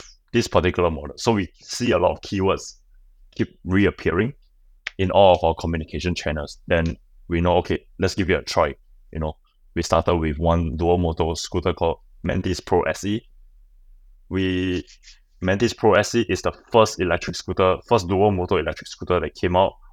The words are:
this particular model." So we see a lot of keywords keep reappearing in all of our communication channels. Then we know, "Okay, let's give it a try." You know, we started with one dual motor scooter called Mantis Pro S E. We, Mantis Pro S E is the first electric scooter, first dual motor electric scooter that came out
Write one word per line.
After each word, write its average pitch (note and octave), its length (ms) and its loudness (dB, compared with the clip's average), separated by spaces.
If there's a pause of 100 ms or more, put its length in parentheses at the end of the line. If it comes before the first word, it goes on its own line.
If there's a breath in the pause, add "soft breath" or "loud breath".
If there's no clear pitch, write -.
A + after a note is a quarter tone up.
(320)
this A#2 140 2
particular F2 440 2
model." D2 260 -10
So A#2 160 0
we G2 160 -2 (120)
see A#2+ 320 -4
a F2+ 60 2
lot F2 140 2
of E2+ 80 -10
keywords F#2+ 540 -4 (600)
keep - 300 -6
reappearing F#2 720 0 (640)
in F#2+ 120 0
all F#2 260 8
of - 60 -6
our E2 120 2
communication E2+ 600 -4
channels. D2 520 -8
Then E2+ 300 0 (320)
we E2+ 140 0
know, F2 160 4
"Okay, - 280 -2 (120)
let's F#2 160 -2
give F#2 160 -2
it E2 80 2
a - 40 -6
try." D2+ 320 0 (380)
You D#2+ 80 -8
know, D#2 160 -6 (380)
we E2+ 80 -2
started E2+ 340 2
with D#2 220 -2
one E2 380 0
dual E2+ 200 2
motor E2 380 -2
scooter E2+ 400 -4
called E2+ 240 -2 (240)
Mantis F2 360 -4
Pro - 240 0
S - 220 -4
E. G#2 240 -6 (1000)
We, F#2 540 -2 (560 soft breath)
Mantis G2+ 340 0
Pro - 180 4
S - 220 2
E A#2 160 2
is F#2 120 -2
the F2+ 100 -2 (200)
first A2 280 4
electric F2 360 -2
scooter, F#2 400 0 (100)
first F#2+ 220 0
dual G2+ 240 4
motor F2+ 260 0
electric D#2 300 -6
scooter F2 320 -2
that D#2 140 -6
came F2 200 -2
out F#2+ 200 2 (180)